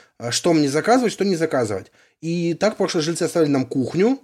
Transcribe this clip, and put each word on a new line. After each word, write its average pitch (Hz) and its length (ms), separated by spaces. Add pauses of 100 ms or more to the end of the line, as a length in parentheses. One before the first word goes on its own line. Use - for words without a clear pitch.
(200)
э, 120 100
что 170 240
мне 147 160
заказывать, 208 420
что - 140
не 196 100
заказывать. 127 560 (300)
И 170 320
так 202 240
прошлые 180 260
жильцы 165 200
оставили 160 260
нам 135 160
кухню, 170 580